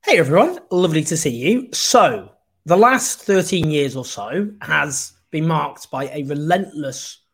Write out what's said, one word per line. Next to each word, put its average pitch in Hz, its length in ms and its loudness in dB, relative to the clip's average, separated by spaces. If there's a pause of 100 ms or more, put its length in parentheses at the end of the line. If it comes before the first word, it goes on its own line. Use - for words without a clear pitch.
(120)
Hey, 233 60 6
everyone. 190 400 4 (120)
Lovely 170 340 2
to 165 120 -4
see 147 140 -2
you. 185 420 -2
So, 139 600 2 (340)
the 170 100 4
last 254 460 2
thirteen 185 480 0
years 143 260 -2
or 127 80 -10
so 165 560 -6
has 147 540 -4 (160)
been 160 160 -2
marked 147 440 -4
by 139 200 -6
a 151 140 -10
relentless 147 960 -6 (120)